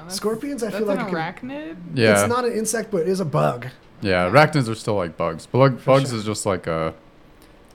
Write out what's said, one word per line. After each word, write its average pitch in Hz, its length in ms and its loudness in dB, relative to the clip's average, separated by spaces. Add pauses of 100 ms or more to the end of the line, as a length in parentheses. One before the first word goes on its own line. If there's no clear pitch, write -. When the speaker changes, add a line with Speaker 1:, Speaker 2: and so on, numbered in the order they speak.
Speaker 1:
that's, 180 120 -12
Speaker 2:
Scorpions, 226 460 -4
I 226 40 -2
Speaker 1:
that's 190 120 -4
Speaker 2:
feel 208 120 -2
Speaker 1:
an - 80 0
Speaker 2:
like 233 80 -4
it 190 40 -6
could 170 400 -6
Speaker 1:
arachnid? 302 260 -12 (180)
Speaker 3:
Yeah. 107 260 6
Speaker 2:
It's 104 80 2
not 247 160 0
an 233 80 -2
insect, 214 380 -4
but 180 120 0
it 170 60 0
is 190 120 0
a 190 40 -2
bug. 147 420 -2 (340)
Speaker 3:
Yeah, 90 260 2
Speaker 1:
Yeah. 87 60 -2
Speaker 3:
arachnids 139 380 4
are 113 60 -4
still, - 200 -4
like, 85 200 -4
bugs. 82 300 -4
Bug-, 123 340 4
Speaker 2:
For - 120 -20
Speaker 3:
bugs 135 180 4
Speaker 2:
sure. 117 80 -4
Speaker 3:
is 104 60 -6
just, 107 220 -6
like, 92 220 0
a 80 260 -2 (800)